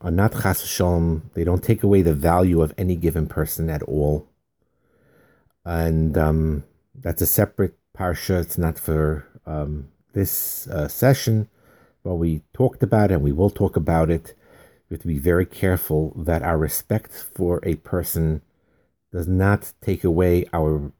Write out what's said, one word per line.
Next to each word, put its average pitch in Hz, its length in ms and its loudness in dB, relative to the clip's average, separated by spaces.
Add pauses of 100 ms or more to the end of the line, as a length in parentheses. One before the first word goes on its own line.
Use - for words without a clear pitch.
are 87 120 -4
not 98 180 4
chas - 320 -2
v'shalom. 85 600 0 (100)
They 85 100 -4
don't 87 220 0
take 110 180 0
away 98 200 6
the 82 120 4
value 85 480 4
of 78 160 2
any 90 160 0
given 82 320 0
person 80 420 -4
at 73 140 -4
all. 73 460 -2 (1400)
And, 80 520 0
um, 78 460 2 (320)
that's - 260 -6
a - 60 2
separate - 480 0 (220)
parsha. 90 440 -2
It's 82 180 -6
not 80 180 -2
for, 78 480 -2 (220)
um, 73 400 -8 (280)
this, - 520 -4
uh, - 220 -6
session, 117 600 0 (540)
but 92 140 -4
we 82 260 -2 (100)
talked - 300 0
about 101 300 4
it, - 20 4
and 76 80 2
we 71 80 2
will 87 200 2
talk - 260 -2
about 82 340 2
it. 82 240 -2 (540)
We - 60 -8
have 76 80 -12
to - 40 -10
be 78 140 -2
very 87 260 2
careful 87 680 -2
that 82 260 -2
our 80 160 -2
respect - 540 -4
for - 500 -4
a 82 140 -2
person 80 680 -4 (680)
does 87 160 -6
not 95 520 2
take - 220 -4
away 87 500 4
our, 78 480 0